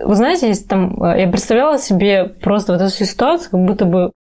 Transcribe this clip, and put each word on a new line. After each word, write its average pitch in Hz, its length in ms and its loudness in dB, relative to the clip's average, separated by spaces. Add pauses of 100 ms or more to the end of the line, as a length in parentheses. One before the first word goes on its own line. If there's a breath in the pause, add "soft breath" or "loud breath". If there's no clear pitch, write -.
вы 202 140 0
знаете, 262 320 0
есть 202 200 -2
там, 185 360 -2
э, 175 180 0
я 190 60 2
представляла 240 500 0
себе 196 480 0
просто 196 480 -2
вот 175 80 0
эту 190 100 0
всю 196 140 -4
ситуацию, 311 460 -2
как 185 140 2
будто 208 200 0
бы 175 260 2 (280)